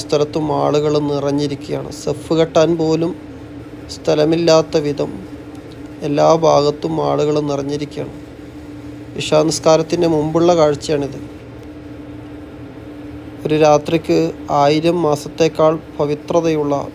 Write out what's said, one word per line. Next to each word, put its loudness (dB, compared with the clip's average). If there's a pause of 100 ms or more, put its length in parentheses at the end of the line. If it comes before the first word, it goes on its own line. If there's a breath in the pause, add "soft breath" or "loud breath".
സ്ഥലത്തും 0 (160)
ആളുകൾ 2 (140)
നിറഞ്ഞിരിക്കുകയാണ്. -2 (120)
സഫ് -2
കെട്ടാൻ 4 (120)
പോലും 2 (840)
സ്ഥലമില്ലാത്ത 4
വിധം -2 (960)
എല്ലാ 4 (160)
ഭാഗത്തും 4 (160)
ആളുകൾ 2 (140)
നിറഞ്ഞിരിക്കുകയാണ്. -6 (1080)
ഇശാ 2
നിസ്കാരത്തിൻ്റെ 2
മുമ്പുള്ള 2
കാഴ്ചയാണിത്. 0 (2250)
ഒരു 0
രാത്രിക്ക് 4 (460)
ആയിരം 4
മാസത്തേക്കാൾ 2 (220)
പവിത്രതയുള്ള 0 (200)